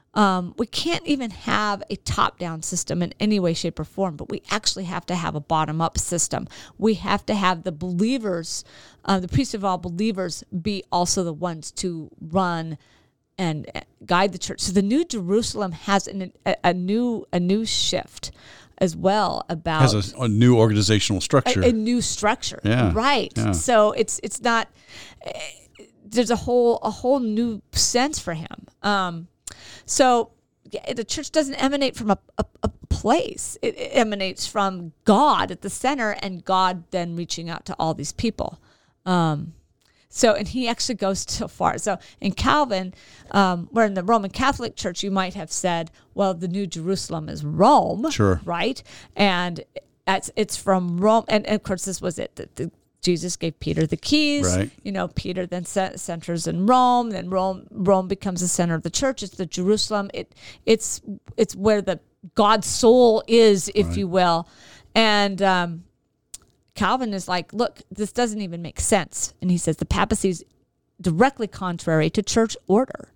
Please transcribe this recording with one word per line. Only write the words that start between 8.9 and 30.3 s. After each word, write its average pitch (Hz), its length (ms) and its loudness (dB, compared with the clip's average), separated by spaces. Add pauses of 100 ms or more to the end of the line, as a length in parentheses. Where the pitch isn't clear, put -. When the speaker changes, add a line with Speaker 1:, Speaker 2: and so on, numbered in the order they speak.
Speaker 1:
uh, 190 160 2
the 180 80 -6
priest - 260 0
of 196 100 -4
all 185 140 0
believers, 180 640 -4 (200)
be 202 280 -4
also 180 320 0
the 170 120 -4
ones 160 380 -8
to 165 380 -8 (100)
run 165 580 -2 (600)
and, 160 320 -4
uh, - 100 -10 (220)
guide 185 280 2
the 180 60 -12
church." - 240 -10
So 190 100 -4
the 196 100 4
New 247 220 2
Jerusalem 208 680 -2
has 190 380 -2
an, 190 240 -8 (120)
a, 196 200 0
a 175 100 4
new, 214 580 -2
a 175 60 0
new 190 260 2
shift - 680 -4 (460)
as 165 180 0
well 185 520 0
about 160 340 0
Speaker 2:
Has 104 300 2
a, - 100 -18
a 123 60 0
new 120 300 6
organizational 104 640 4
structure. 139 420 2
Speaker 1:
a, - 60 6
a 254 40 4
new 226 300 0
structure. - 600 -4
Speaker 2:
Yeah, - 280 2
Speaker 1:
Right. 247 440 0
Speaker 2:
yeah. 110 160 0
Speaker 1:
So 214 400 4
it's, - 320 -2
it's - 180 -8
not, 233 240 0 (580)
eh, - 140 -12 (720)
there's 226 200 2
a 233 60 2
whole, 240 420 2
a - 120 -4
whole 262 300 2
new 220 400 -2 (120)
sense 277 460 0
for - 140 -8
him. 156 340 -12 (160)
Um, 180 460 -2 (560)
so 247 460 4 (400)